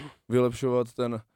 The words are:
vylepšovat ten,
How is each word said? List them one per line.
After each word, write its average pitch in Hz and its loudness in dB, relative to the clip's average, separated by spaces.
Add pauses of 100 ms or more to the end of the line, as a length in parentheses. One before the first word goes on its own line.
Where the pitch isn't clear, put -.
(280)
vylepšovat 123 2
ten, 120 -4 (140)